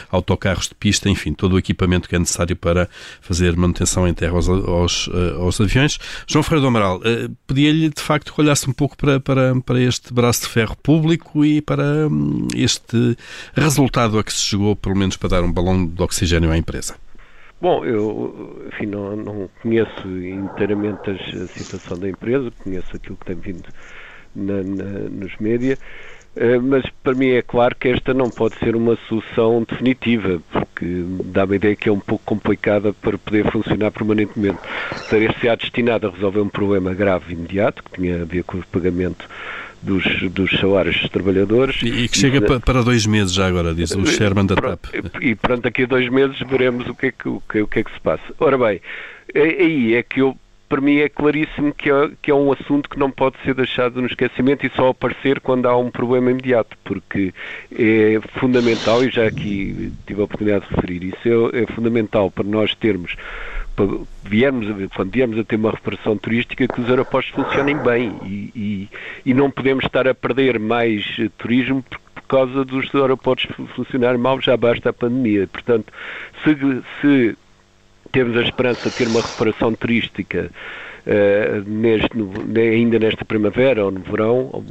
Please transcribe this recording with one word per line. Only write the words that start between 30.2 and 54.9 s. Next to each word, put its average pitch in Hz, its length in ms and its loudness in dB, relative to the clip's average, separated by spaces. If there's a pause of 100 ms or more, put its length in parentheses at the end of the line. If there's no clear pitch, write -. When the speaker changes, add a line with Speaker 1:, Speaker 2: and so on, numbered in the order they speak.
Speaker 2:
porque - 540 -4 (180)
dá-me 95 300 0
a - 20 6
ideia 104 220 2
que - 100 -6
é 110 60 4
um 98 80 0
pouco - 240 -4
complicada 104 640 0
para 101 260 -2
poder 104 320 0
funcionar 104 420 0
permanentemente. 107 680 0 (500)
Ter-se-á 113 460 2
destinado 113 520 0
a 95 40 -6
resolver 98 300 0
um 101 80 0
problema 98 440 0
grave 92 360 0
e 85 80 -8
imediato, 95 460 -2
que - 180 -10
tinha 87 220 -2
a - 20 -6
ver 85 180 -4
com - 140 -8
o 85 100 -10
pagamento 90 600 -2 (540)
dos, 98 220 0 (260)
dos 92 180 0 (120)
salários 95 400 2
dos - 80 -4
trabalhadores. 98 720 2
Speaker 1:
E, 117 60 0
e 117 180 0
que - 80 -4
Speaker 2:
E - 60 0
Speaker 1:
chega 135 180 4
Speaker 2:
na 104 80 4
Speaker 1:
pa-, 127 140 2
para 127 220 2
dois 117 220 4
meses 104 280 2
já 95 120 2
agora, 87 300 0
diz 85 160 0
o 98 100 0
Speaker 2:
Eh, 92 40 2
Speaker 1:
chairman 101 400 2
da 95 100 2
Speaker 2:
pronto, - 240 -2 (100)
Speaker 1:
tap. - 320 -8
Speaker 2:
e, 123 100 2
e 110 40 -2
pronto, 117 280 0
daqui 127 200 0
a - 20 2
dois 127 240 2
meses 135 300 2 (100)
veremos 123 380 0
o 123 80 -8
que - 120 -2
é 127 40 -2
que, - 160 -10
o 120 200 -4
que, 107 140 0
o 104 60 0
que - 120 -2
é 110 40 2
que - 80 -10
se - 80 -16
passa. - 240 -2 (160)
Ora 131 180 4
bem, 110 220 2 (560)
é, 151 60 6
aí 156 540 4
é 120 60 2
que - 200 -2
eu, 131 160 2 (320)
para 143 100 0
mim 143 200 4
é 147 100 2
claríssimo 147 640 0
que - 180 0
é, 139 200 2 (100)
que - 100 0
é - 20 4
um 139 200 4
assunto 143 360 -2
que - 80 -14
não 139 140 0
pode 131 320 0
ser 135 120 0
deixado 123 440 0
no 123 80 0
esquecimento 131 580 0
e 127 80 -4
só 131 140 4
aparecer 131 540 0